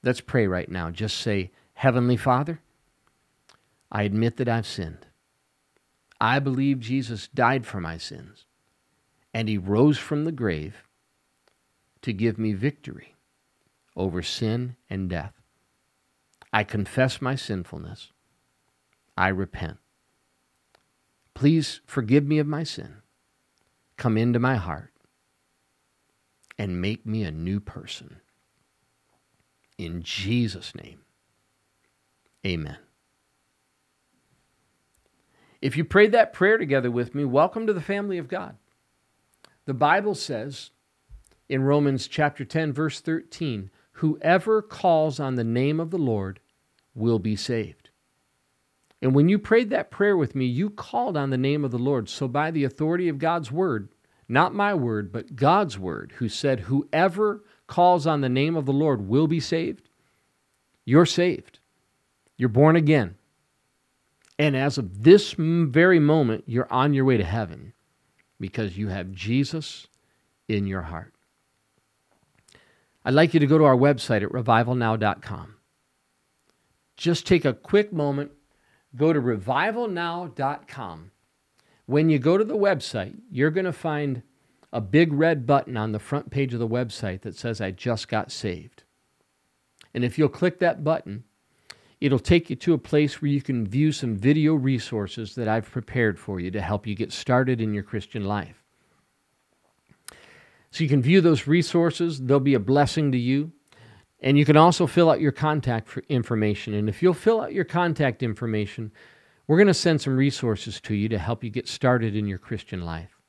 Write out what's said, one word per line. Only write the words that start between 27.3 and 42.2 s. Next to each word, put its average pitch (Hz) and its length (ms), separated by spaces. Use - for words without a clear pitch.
new 85 280
person. - 640
In 85 260
Jesus' 101 720
name, - 260
amen." 80 320
If 135 160
you 160 80
prayed 208 260
that 226 220
prayer 208 240
together 135 320
with 120 240
me, 143 100
welcome 160 440
to 214 60
the 180 80
family 202 360
of 151 100
God. 185 300
The 139 100
Bible 180 400
says 131 560
in 135 160
Romans 139 440
chapter 143 380